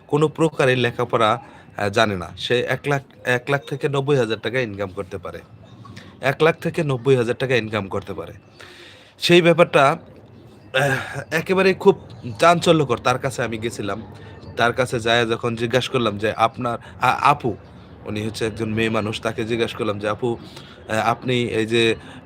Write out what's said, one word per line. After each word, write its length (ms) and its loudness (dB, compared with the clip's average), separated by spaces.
কোনো 220 2
প্রকারের 500 0
লেখাপড়া, 640 0
আহ, 120 -2
জানে 280 2
না। 200 -8
সে 240 0
এক 260 -4
লাখ, 160 0
এক 260 -2
লাখ 140 -2
থেকে 240 -4
নব্বই 280 0
হাজার 220 0
টাকা 220 -2
ইনকাম 280 -6
করতে 300 -10
পারে। 220 -12
এক 220 0
লাখ 160 4
থেকে 260 -4
নব্বই 320 2
হাজার 180 0
টাকা 220 -2
ইনকাম 320 -4
করতে 260 -8
পারে। 180 -12
সেই 240 6
ব্যাপারটা, 560 4
আহ, 460 -2
একেবারে 440 2
খুব 340 4
চাঞ্চল্যকর। 580 4
তার 200 0
কাছে 240 -4
আমি 160 -4
গেছিলাম। 560 -8
তার 160 4
কাছে 280 -2
যায়া 240 2
যখন 320 -2
জিজ্ঞাসা 360 0
করলাম 260 0
যে, 140 0
"আপনার," 460 0
আ-, 200 2
আপু, 360 2
উনি 220 -4
হচ্ছে 200 -4
একজন 260 -4
মেয়ে 180 0
মানুষ, 300 -2
তাকে 240 -4
জিজ্ঞাসা 340 -2
করলাম 200 -2
যে, 100 -4
"আপু, 280 -2
আহ, 80 0
আপনি 460 0
এই 240 -2
যে 280 2